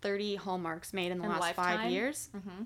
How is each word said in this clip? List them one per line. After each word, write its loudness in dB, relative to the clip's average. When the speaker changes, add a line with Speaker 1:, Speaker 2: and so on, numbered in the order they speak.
Speaker 1:
thirty 0
Hallmarks -4
made 2
in 0
the -2
Speaker 2:
In 2
Speaker 1:
last 2
five 4
Speaker 2:
Lifetime? 2
Speaker 1:
years, 0
Speaker 2:
Mm-hmm. -8